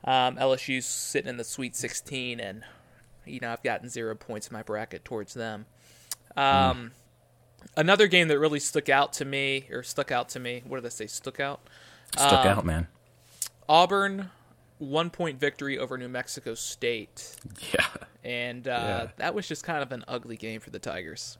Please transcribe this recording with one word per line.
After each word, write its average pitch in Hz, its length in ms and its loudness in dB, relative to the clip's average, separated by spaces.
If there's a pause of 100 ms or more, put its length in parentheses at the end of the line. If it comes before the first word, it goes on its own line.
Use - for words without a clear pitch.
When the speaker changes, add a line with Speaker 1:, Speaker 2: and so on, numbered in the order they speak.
Speaker 1:
um, 127 340 4
L 131 160 4
S 127 140 -4
U's 131 180 -2
sitting - 420 -4
in 123 80 -8
the 117 80 -8
Sweet 123 320 -8
sixteen, 123 640 -6
and, 104 220 -8 (640)
you 135 140 -12
know, 117 120 -6
I've 117 100 -8
gotten 117 260 -2
zero 113 280 -6
points 107 320 -12
in - 40 -12
my 110 100 -10
bracket 104 420 -6
towards 107 300 -8
them. 110 320 -8 (720)
Um, 139 80 4
Speaker 2:
Mm. 131 460 4 (840)
Speaker 1:
another 196 320 8
game 175 200 8
that 147 120 6
really 151 200 4
stuck 147 280 0
out 139 260 6
to 143 100 -4
me, 135 460 -2
or 123 140 -6
stuck - 260 -4
out 123 200 0
to 131 100 -10
me. 123 260 -6
What 135 120 -6
did 120 80 -8
I 117 40 -6
say? 110 160 -8
Stuck - 340 -10
out? 139 200 -4 (560)
Speaker 2:
Stuck 139 300 8
Speaker 1:
Um, 101 120 6
Speaker 2:
out, - 60 -2
man. 85 240 0 (800)
Speaker 1:
Auburn, 196 600 4 (480)
one-point 156 600 -2
victory 139 400 -2
over 127 180 -6
New 127 120 -10
Mexico 127 460 -8
State. - 800 -6 (360)
Speaker 2:
Yeah. - 140 4 (380)
Speaker 1:
And, 123 440 -4
uh, - 20 -2
Speaker 2:
Yeah. 117 460 -2
Speaker 1:
that - 180 -2
was 202 140 -4
just - 160 -8
kind 156 180 -2
of 131 100 -6
an 117 160 -10
ugly 117 280 -8
game 110 240 -8
for - 100 -20
the - 80 -10
Tigers. - 600 -10